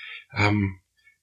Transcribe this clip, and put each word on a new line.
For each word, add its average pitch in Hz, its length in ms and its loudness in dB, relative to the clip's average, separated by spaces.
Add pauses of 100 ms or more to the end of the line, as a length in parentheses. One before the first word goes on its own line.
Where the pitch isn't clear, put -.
(360)
ähm, 101 460 2 (420)